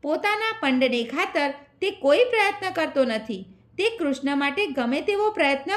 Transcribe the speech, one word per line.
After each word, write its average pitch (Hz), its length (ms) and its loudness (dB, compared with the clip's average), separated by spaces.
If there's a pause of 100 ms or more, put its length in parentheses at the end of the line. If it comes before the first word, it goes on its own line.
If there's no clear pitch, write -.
પોતાના 415 580 -2
પંડને 254 440 2
ખાતર 277 460 -2 (300)
તે 381 100 0
કોઈ 359 340 4
પ્રયત્ન 403 460 0
કરતો 302 340 0
નથી. 220 400 -4 (340)
તે 453 180 0
કૃષ્ણ 277 400 -2
માટે 285 300 0
ગમે 262 340 0
તેવો 415 300 2
પ્રયત્ન 277 460 0